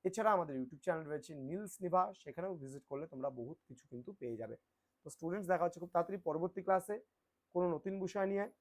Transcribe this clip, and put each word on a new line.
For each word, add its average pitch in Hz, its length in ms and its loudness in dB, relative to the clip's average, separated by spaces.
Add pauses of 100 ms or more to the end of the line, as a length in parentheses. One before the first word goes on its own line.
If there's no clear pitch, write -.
এছাড়া 214 280 4
আমাদের 156 240 0
YouTube 127 260 -8
চ্যানেল 160 240 2
রয়েছে 151 220 -6 (160)
নীলস 190 340 -6
নিভা, 180 200 4 (200)
সেখানেও 180 300 -6 (100)
ভিজিট 135 280 -10
করলে 139 220 -4
তোমরা 139 160 -4 (120)
বহুত 135 180 -8 (100)
কিছু 123 240 -20
কিন্তু 123 180 -10 (100)
পেয়ে 117 200 -6
যাবে। 113 160 -8 (460)
তো 156 120 -16
স্টুডেন্টস, 175 380 -4
দেখা 175 140 4
হচ্ছে 170 160 -2
খুব 175 120 -10
তাড়াতাড়ি 175 240 2 (100)
পরবর্তী 170 380 0
ক্লাসে 190 300 4 (580)
কোনো 180 200 6
নতুন 185 200 -2 (100)
বিষয় 196 280 2
নিয়ে। 202 120 2 (160)